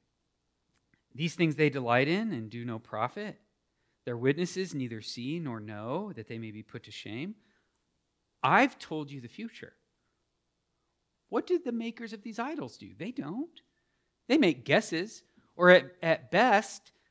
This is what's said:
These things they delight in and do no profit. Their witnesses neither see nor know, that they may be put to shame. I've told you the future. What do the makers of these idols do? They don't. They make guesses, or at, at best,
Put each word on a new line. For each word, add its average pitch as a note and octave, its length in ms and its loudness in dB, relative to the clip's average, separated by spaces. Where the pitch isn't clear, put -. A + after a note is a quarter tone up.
These D#3 200 -4
things D#3+ 200 2
they D3 140 4
delight B2+ 400 2
in G#3 240 0
and A2 160 -8
do A#2 160 -10
no A#2+ 120 -6
profit. B2+ 600 -6
Their A#2+ 120 -6
witnesses D#3+ 580 -2
neither A#2 260 -6
see C3 380 -8
nor B2+ 200 -8
know, A2+ 540 -8
that A2 140 -14
they A2+ 100 -10
may A2+ 140 -10
be G#2+ 100 -14
put A2+ 220 -16
to A2 80 -20
shame. C3 440 -10
I've G3 340 4
told D3+ 320 -10
you C#3 120 -14
the A#2+ 60 -16
future. - 460 -16
What D#4 180 -2
do F4+ 100 0
the C4+ 140 -4
makers A3+ 420 -8
of G#3+ 80 -14
these A3 160 -12
idols B3 400 -8
do? G2 180 -18
They F3+ 160 -10
don't. B3 480 -8
They - 100 6
make D#3+ 280 4
guesses, F3+ 580 0
or F3+ 160 10
at, - 320 8
at D#3+ 280 0
best, A3 600 2